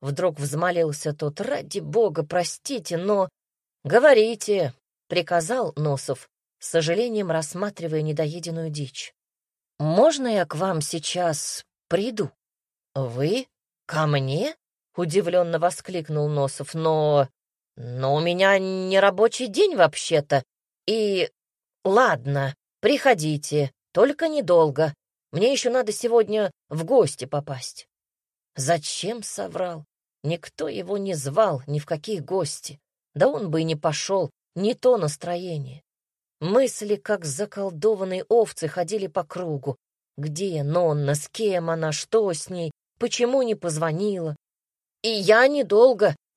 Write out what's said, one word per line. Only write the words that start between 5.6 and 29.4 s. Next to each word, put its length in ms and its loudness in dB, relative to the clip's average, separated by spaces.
Носов, 540 -4
с 100 -14
сожалением 640 0
рассматривая 680 -4
недоеденную 680 -4
дичь. 440 -10
«Можно 480 2
я 180 2
к 100 -10
вам 260 -2
сейчас 840 -4
приду?» 440 -2
«Вы? 540 -2
Ко 200 -2
мне?» 500 0
удивлённо 640 0
воскликнул 680 -2
Носов, 460 -4
но 560 2
«Но 320 -2
у 60 2
меня 400 4
не 400 0
рабочий 480 2
день 300 2
вообще-то. 680 2
И... 460 0
ладно, 680 2
приходите, 920 2
только 340 4
недолго. 640 4
Мне 220 2
ещё 180 0
надо 220 0
сегодня 580 2
в 160 -4
гости 400 2
попасть». 640 -8
Зачем 640 -4
соврал? 640 -8